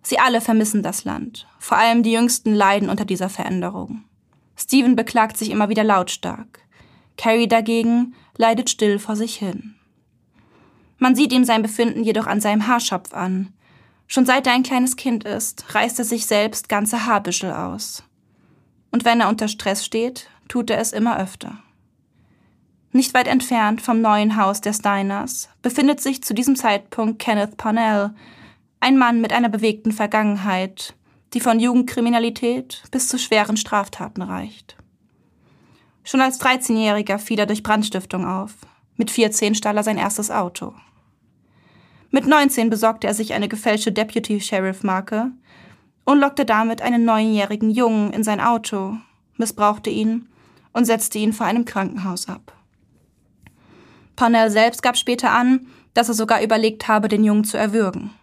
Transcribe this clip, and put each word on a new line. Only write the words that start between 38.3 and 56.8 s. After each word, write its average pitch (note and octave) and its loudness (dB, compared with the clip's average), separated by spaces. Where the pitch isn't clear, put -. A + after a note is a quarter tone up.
Mit A3+ -2
vierzehn G#3+ 2
stahl G#3+ -2
er G#3 0
sein G#3 -2
erstes G#3 -4
Auto. F3+ -6
Mit C4 0
neunzehn C#4 4
besorgte A3 0
er G#3 0
sich G#3+ -4
eine G#3 -2
gefälschte G#3+ -2
Deputy-Sheriff-Marke G#3 -4
und C#4+ 4
lockte C#4 2
damit A3+ 0
einen A#3 2
neunjährigen G#3+ 2
Jungen A3 2
in A3 -2
sein G#3 -2
Auto, A3 -2
missbrauchte G#3+ 0
ihn A3 -2
und A#3+ 2
setzte A3 -2
ihn G#3+ 0
vor G#3+ -4
einem A#3 0
Krankenhaus F#3 -6
ab. - -14
Parnell A#3 4
selbst A3+ 4
gab B3 0
später B3 0
an, B3+ 2
dass A3+ 4
er A3+ -2
sogar A3 2
überlegt A3 0